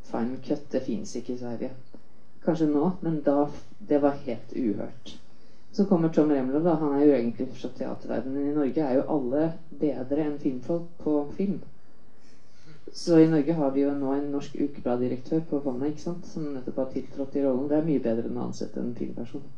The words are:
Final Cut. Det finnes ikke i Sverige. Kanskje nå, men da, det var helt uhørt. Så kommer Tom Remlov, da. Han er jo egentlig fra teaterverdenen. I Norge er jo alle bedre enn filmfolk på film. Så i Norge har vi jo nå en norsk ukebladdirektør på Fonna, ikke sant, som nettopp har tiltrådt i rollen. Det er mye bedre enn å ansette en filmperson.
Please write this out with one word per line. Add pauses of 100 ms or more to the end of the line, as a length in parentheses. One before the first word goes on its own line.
Final
Cut.
Det
finnes
ikke
i
Sverige. (720)
Kanskje
nå, (120)
men
da, (420)
det
var (160)
helt
uhørt. (540)
Så
kommer
Tom
Remlov,
da.
Han
er
jo
egentlig
fra
teaterverdenen.
I
Norge
er
jo
alle (280)
bedre
enn
filmfolk (100)
på
film. (1300)
Så
i
Norge
har
vi
jo
nå
en
norsk
ukebladdirektør
på
Fonna,
ikke
sant,
som
nettopp
har
tiltrådt
i
rollen.
Det
er
mye
bedre
enn
å
ansette
en
filmperson. (140)